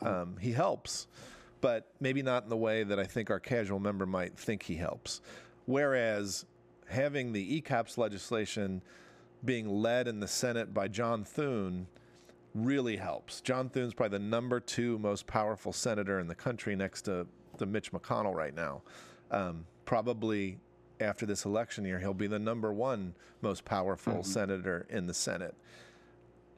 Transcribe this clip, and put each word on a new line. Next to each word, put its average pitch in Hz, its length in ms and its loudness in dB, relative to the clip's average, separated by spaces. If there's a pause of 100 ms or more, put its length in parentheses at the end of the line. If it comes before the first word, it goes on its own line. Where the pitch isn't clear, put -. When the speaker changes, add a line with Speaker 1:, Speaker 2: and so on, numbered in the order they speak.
Speaker 1:
um, 92 400 0
he 117 120 0
helps, - 520 0 (560)
but 117 380 2
maybe 135 220 2
not 123 220 4
in 110 60 -12
the 113 80 2
way 110 260 4
that 101 160 4
I 98 60 2
think 107 240 -2
our 98 100 2
casual 101 400 2
member 98 260 0
might 92 320 -2
think 107 260 -2
he 85 120 -4
helps. - 460 -4 (440)
Whereas 120 800 2 (420)
having 131 460 2
the 101 220 0
E 160 60 0
caps 120 360 0
legislation 101 840 0 (600)
being 117 260 0
led 117 380 4
in 110 120 -2
the 101 80 -2
Senate 117 460 0
by 98 140 2
John 110 360 0
Thune 98 640 -2 (680)
really 120 420 2
helps. 87 440 -6
John 131 280 0
Thune's 123 240 0
probably 101 240 2
the 101 60 0
number 120 360 2
two 117 380 0
most 104 300 0
powerful 107 440 0
senator 101 480 0
in 87 80 -2
the 87 80 -4
country 113 400 -2
next 95 280 -2
to, 90 240 -2 (320)
to 104 60 -2
Mitch 101 260 -2
McConnell 104 420 0
right 78 220 -2
now. 76 260 -4 (480)
Um, 87 360 -2 (200)
probably 110 720 2 (420)
after 107 280 0
this 101 180 -2
election 104 400 0
year, 92 140 -2
he'll 98 160 0
be 101 100 0
the 104 140 0
number 110 340 0
one 104 400 -2 (280)
most 101 220 -2
powerful 95 500 0
Speaker 2:
Mm-hmm. 92 180 -2
Speaker 1:
senator 95 580 0
in 92 160 -2
the 87 80 -2
Senate. 90 400 -2 (1040)